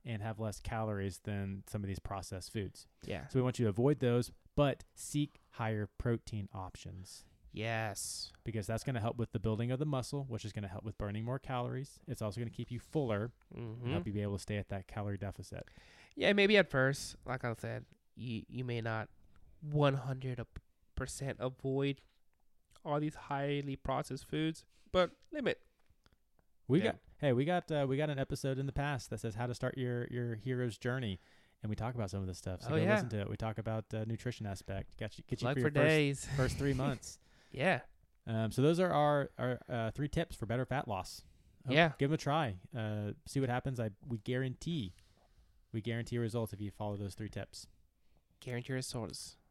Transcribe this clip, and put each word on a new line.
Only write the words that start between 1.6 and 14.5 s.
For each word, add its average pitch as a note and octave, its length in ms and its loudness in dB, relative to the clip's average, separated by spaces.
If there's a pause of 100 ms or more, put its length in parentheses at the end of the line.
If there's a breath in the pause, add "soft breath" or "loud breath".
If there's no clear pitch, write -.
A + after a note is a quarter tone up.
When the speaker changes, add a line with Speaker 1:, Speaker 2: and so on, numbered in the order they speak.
Speaker 1:
some G#2 160 -4
of F#2+ 40 -2
these F#2 120 -2
processed F#2+ 540 -8
foods. - 340 -4 (180)
Speaker 2:
Yeah. G2 220 -4
Speaker 1:
So C3 120 2
we B2 40 4
want B2+ 160 0
you A#2+ 60 6
to G#2+ 40 6
avoid B2 300 4
those, A#2+ 320 4 (240)
but C#3+ 280 4 (120)
seek - 440 -2 (120)
higher A2 460 -2
protein A2 560 -2
options. F#2 720 -12 (260)
Speaker 2:
Yes. A2+ 800 -4 (140)
Speaker 1:
Because G#2+ 200 -2
that's A2+ 180 0
gonna B2 180 0
help A#2 160 0
with A2+ 160 -2
the A2+ 60 -2
building A2 320 2
of B2+ 80 0
the D3+ 60 2
muscle, C#3 440 -2
which A2 160 -6
is G#2 80 -6
gonna G#2 160 -4
help F#2+ 160 -8
with G#2+ 120 -6
burning G#2 280 -2
more B2+ 140 -2
calories. B2+ 680 -4
It's B2 140 -6
also G#2+ 180 -2
gonna A#2 100 -2
keep - 220 -8
you A#2+ 80 -6
fuller A#2 520 0 (220)
and A2+ 240 -8
Speaker 2:
Mm-hmm. B2 140 -2
Speaker 1:
help F3 160 0
you G2+ 60 -4
be G#2 80 0
able G2+ 160 0
to - 40 -4
stay G#2 160 -4